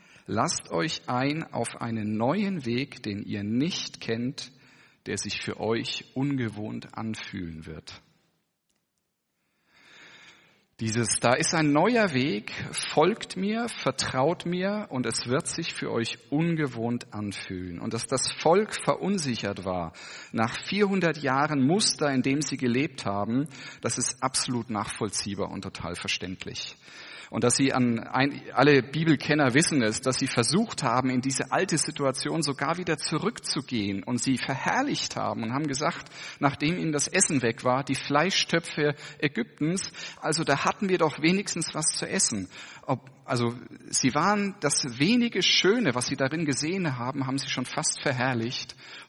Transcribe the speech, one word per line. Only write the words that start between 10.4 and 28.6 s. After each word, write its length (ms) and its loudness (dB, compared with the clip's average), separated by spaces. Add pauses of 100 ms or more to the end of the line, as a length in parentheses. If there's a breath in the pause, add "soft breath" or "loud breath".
Dieses, 400 0
„Da 140 6
ist 200 2
ein 200 4
neuer 400 4
Weg, 380 0 (200)
folgt 640 2
mir, 320 -2
vertraut 800 0
mir 440 -2
und 160 -2
es 220 -2
wird 200 0
sich 260 -4
für 180 -4
euch 260 -2 (140)
ungewohnt 800 0
anfühlen.“ 640 -6
Und 140 -4
dass 140 -4
das 240 0
Volk 420 4
verunsichert 920 0
war 260 -2 (400 loud breath)
nach 320 0
vierhundert 540 2
Jahren 500 2
Muster, 440 4
in 100 2
dem 200 2
sie 160 -4
gelebt 480 0
haben, 440 0 (320 loud breath)
das 160 -2
ist 260 -4
absolut 460 -2
nachvollziehbar 800 -4
und 120 -6
total 320 -8
verständlich. 800 -8 (520 loud breath)
Und 140 -2
dass 120 6
sie 180 2
an 240 4
ein, 460 0 (100)
alle 300 8